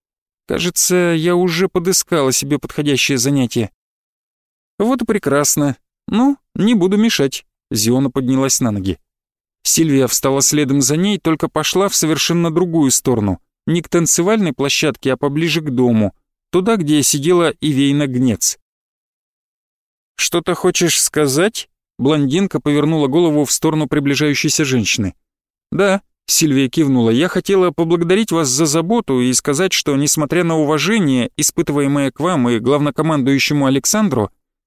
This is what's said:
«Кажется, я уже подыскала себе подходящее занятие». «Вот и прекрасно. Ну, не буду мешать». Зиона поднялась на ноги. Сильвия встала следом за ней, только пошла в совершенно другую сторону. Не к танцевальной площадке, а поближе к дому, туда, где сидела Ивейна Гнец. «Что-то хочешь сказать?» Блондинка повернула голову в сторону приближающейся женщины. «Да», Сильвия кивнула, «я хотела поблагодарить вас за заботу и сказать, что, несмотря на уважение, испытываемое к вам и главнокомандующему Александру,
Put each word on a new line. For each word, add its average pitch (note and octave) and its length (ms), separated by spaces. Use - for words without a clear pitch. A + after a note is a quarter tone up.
«Кажется, F3 720
я F3 180
уже F3 320
подыскала E3+ 640
себе C#3+ 280
подходящее C#3+ 580
занятие». B2 540
«Вот A#3+ 240
и A#3 40
прекрасно. C#3+ 720
Ну, C4+ 300
не G#3+ 220
буду F#3+ 200
мешать». G#3 520
Зиона B2 400
поднялась C3 480
на B2 100
ноги. F#2+ 300
Сильвия C#3 420
встала C3+ 380
следом C#3+ 400
за D3 120
ней, F#3+ 220
только D#3+ 320
пошла F#3 400
в - 60
совершенно E3 580
другую D#3+ 380
сторону. G#2 500
Не E3+ 160
к - 80
танцевальной F3 640
площадке, C3+ 580
а B2+ 60
поближе D#3 440
к D3+ 100
дому, A#2+ 420
туда, F#3+ 240
где D3+ 260
сидела D#3 500
Ивейна C#3+ 440
Гнец. B2 540
«Что-то - 380
хочешь F3 480
сказать?» D3+ 680
Блондинка D3 600
повернула D3 460
голову D3+ 360
в B2+ 80
сторону D#3 360
приближающейся C#3+ 760
женщины. A#2 520
«Да», G3 320
Сильвия C#3 420
кивнула, C3 400
«я C3+ 180
хотела F#3 440
поблагодарить E3+ 600
вас E3 160
за C3+ 180
заботу E3 540
и B2+ 140
сказать, D3+ 400
что, C#3+ 240
несмотря D3+ 480
на E3 120
уважение, D3+ 800
испытываемое C#3+ 760
к - 100
вам D3+ 260
и A#2+ 120
главнокомандующему C#3+ 1040
Александру, C3+ 680